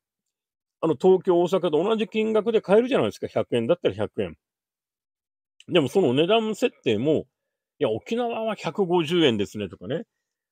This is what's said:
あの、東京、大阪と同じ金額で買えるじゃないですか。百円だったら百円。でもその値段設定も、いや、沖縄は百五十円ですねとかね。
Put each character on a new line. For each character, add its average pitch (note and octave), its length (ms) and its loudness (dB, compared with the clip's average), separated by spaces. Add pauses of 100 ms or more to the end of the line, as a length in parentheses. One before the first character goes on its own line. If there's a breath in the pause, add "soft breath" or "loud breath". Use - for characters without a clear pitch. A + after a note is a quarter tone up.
(800)
あ E3 60 0
の、 D#3 80 0
東 F#3 280 4
京、 F3 180 4
大 F3 60 2
阪 F3 240 0
と D#3 120 2
同 A3+ 120 0
じ G#3+ 120 -2
金 A3 240 -2
額 G#3+ 200 0
で G#3+ 100 2
買 G3 160 2
え A#3 60 6
る B3+ 40 -4
じ C4 60 -2
ゃ G3+ 60 2
な B2 60 2
い - 20 0
で G2 60 -4
す - 60 -20
か。 A2 80 -6
百 - 280 -4
円 A#2 100 0
だ D3+ 80 0
っ - 80 0
た - 80 -2
ら F#2+ 60 -4
百 G#2 260 -4
円。 E2+ 140 -8 (1300)
で D#3+ 120 2
も C3+ 80 2
そ G3 140 0
の C3 120 2
値 D#3 140 2
段 A3 280 0
設 - 280 -2
定 G#2+ 160 0
も、 C3+ 260 0 (540)
い - 40 -2
や、 A#2 60 0
沖 A2 260 -6
縄 A#3 280 -6
は G#3+ 120 -4
百 F#3+ 300 -4
五 F3 180 0
十 E3 220 0
円 A#2 120 2
で G2+ 100 -2
す - 100 -14
ね G2+ 100 -6
と F#2+ 100 -18
か F2+ 100 -16
ね。 D#3+ 160 -6 (480)